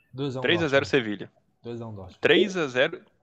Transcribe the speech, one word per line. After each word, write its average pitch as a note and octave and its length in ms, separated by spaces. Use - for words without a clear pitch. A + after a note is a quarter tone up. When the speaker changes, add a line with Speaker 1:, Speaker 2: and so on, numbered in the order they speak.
Speaker 1:
Dois C3 240
a C3 40
um - 20
Speaker 2:
Três E3 200
a D#3 60
zero C#3 160
Speaker 1:
Dortmund. - 60
Speaker 2:
Sevilha. G#2+ 420
Speaker 1:
Dois A#2 180
a A#2 60
um A2 80
Dortmund. F#2 260
Speaker 2:
Três F#3 360
a D#3+ 120
zero. C3 320